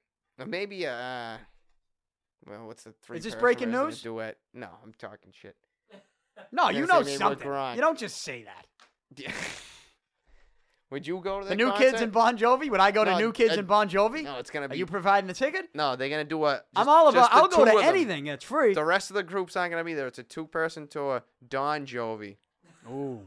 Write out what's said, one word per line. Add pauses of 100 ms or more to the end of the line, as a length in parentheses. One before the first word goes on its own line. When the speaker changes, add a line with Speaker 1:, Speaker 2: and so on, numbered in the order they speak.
(400)
Speaker 1:
Or
maybe
a,
uh, (1080)
well,
what's
the (100)
three
Speaker 2:
Is
this
Speaker 1:
person
Speaker 2:
breaking
Speaker 1:
version
of
Speaker 2:
news?
Speaker 1:
duet? (160)
No, (140)
I'm
talking
shit. (960)
Speaker 2:
No,
Speaker 1:
I'm
Speaker 2:
you
Speaker 1:
gonna
Speaker 2:
know
Speaker 1:
say
maybe
with
Speaker 2:
something.
Speaker 1:
Gronk.
Speaker 2:
You
don't
just
say
that. (520)
Speaker 1:
Yeah.
<laughs> (1500)
Would
you
go
to
Speaker 2:
The
Speaker 1:
the
Speaker 2:
New
Kids
Speaker 1:
concert?
Speaker 2:
and
Bon
Jovi?
Would
I
go
to
Speaker 1:
No,
Speaker 2:
New
Kids
Speaker 1:
uh,
Speaker 2:
and
Bon
Jovi?
Speaker 1:
no,
it's
gonna
Speaker 2:
Are
Speaker 1:
be
Speaker 2:
you
providing
the
ticket?
Speaker 1:
No,
they're
gonna
do
a, (200)
Speaker 2:
I'm
Speaker 1:
just,
Speaker 2:
all
Speaker 1:
just
Speaker 2:
about,
Speaker 1:
the
Speaker 2:
I'll
go
Speaker 1:
two
Speaker 2:
to
Speaker 1:
of
them.
Speaker 2:
anything.
It's
free.
Speaker 1:
The
rest
of
the
groups
aren't
gonna
be
there.
It's
a
two-person
tour. (240)
Don
Jovi. (540)
Speaker 2:
Ooh.